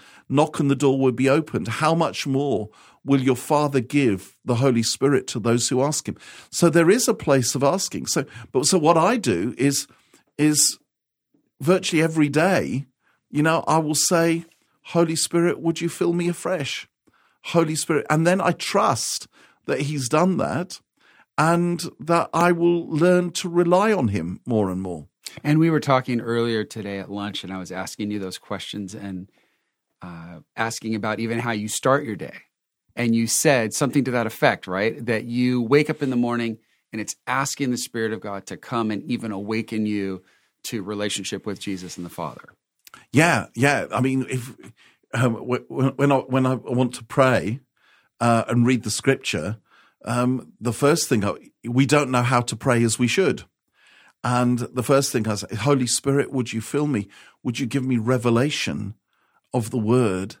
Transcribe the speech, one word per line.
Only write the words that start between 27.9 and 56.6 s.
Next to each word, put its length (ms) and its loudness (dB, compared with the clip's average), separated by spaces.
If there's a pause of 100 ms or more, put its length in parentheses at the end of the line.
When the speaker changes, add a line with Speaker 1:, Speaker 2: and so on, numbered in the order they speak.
Speaker 2:
you 80 -4
those 180 -8
questions 560 -10
and, 340 -10 (760)
uh, 380 -16 (140)
asking 380 -6
about 260 -4
even 200 -4
how 100 -4
you 180 -4
start 380 0
your 100 -6
day. 260 -14 (540)
And 200 2
you 100 2
said 480 2
something 300 0
to 80 -2
that 160 0
effect, 400 0
right? 360 -2
That 220 -2
you 380 0
wake 260 2
up 140 -4
in 80 -2
the 40 -4
morning 440 -2 (340)
and 80 -8
it's 140 -10 (100)
asking 460 -2
the 60 -2
Spirit 360 -6
of 80 -10
God 240 -10
to 120 -12
come 340 -4
and 140 -4
even 260 -4
awaken 560 -4
you 340 -4 (440)
to 180 -8
relationship 640 -6
with 120 -8
Jesus 380 -8
and 80 -10
the 60 -12
Father. 420 -12 (580)
Speaker 1:
Yeah, 440 2
yeah. 360 2
I 80 -2
mean, 300 -2
if, 260 -8 (600)
um, 180 2
w-, 340 -4
w-, 280 0
when 160 4
I, 60 6
when 280 0
I 80 2
want 400 -2
to 100 -14
pray, 580 2 (600)
uh, 260 4
and 180 4
read 180 0
the 60 -4
scripture, 680 -2 (480)
um, 560 -2
the 100 -2
first 380 2
thing 160 2
I, 80 -2 (340)
we 180 4
don't 240 2
know 140 2
how 160 2
to 160 -4
pray 300 2
as 120 0
we 80 2
should. 380 0 (800)
And 360 2
the 240 -6
first 280 2
thing 160 0
I 80 -2
say, 180 -10
Holy 320 2
Spirit, 460 0
would 220 -4
you 80 -4